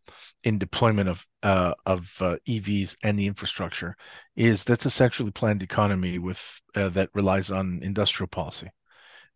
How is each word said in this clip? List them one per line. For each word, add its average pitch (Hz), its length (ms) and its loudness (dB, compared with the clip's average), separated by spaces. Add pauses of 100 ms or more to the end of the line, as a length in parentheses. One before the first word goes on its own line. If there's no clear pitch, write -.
(440)
in 110 140 2
deployment 101 520 2
of, 90 160 -6 (180)
uh, 95 300 4 (120)
of, 92 340 -2
uh, 87 260 0
E 113 140 -4
Vs 98 440 -2
and 104 140 2
the 101 100 0
infrastructure 95 680 -6 (400)
is 113 280 4
that's - 220 2
a 131 60 2
centrally 117 400 2
planned 104 320 0
economy 92 560 0
with, - 420 -8 (140)
uh, 98 140 2
that 92 240 0
relies 98 380 2
on 95 300 -2
industrial 98 460 0
policy. 80 420 -8 (680)